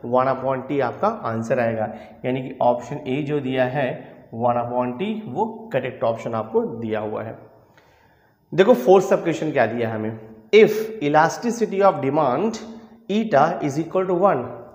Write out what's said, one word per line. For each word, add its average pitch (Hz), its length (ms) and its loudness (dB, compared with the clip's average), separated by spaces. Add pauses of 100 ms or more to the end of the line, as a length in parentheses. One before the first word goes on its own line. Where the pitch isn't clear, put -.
वन 127 280 2
upon 127 380 -2
t 143 120 0
आपका 120 260 0 (220)
आंसर 113 300 -2
आएगा, 110 320 -2 (320)
यानी 131 180 -2
कि 131 200 -10
ऑप्शन 123 440 0
ए 135 160 -2
जो 147 180 -2
दिया 131 240 0 (120)
है 131 120 0 (460)
वन 120 300 0
upon 123 360 -4
t 214 120 -4 (220)
वो 208 120 0 (260)
करेक्ट 127 320 -4
ऑप्शन 117 300 -2
आपको 110 280 -2 (180)
दिया 107 200 -4
हुआ 107 220 -6
है। 113 160 -12 (1120)
देखो 196 220 6
फोर्थ 185 320 6
सब 196 180 2
क्वेश्चन 160 280 -2
क्या 127 140 4
दिया 113 280 -2
हमें, 107 180 -4 (420)
if 208 300 8 (180)
elasticity 190 800 2
of 160 220 4
demand 151 580 0 (480)
eta 175 380 4 (140)
is 143 160 -2
equal 180 280 -2
to 185 140 0
one 156 260 2 (280)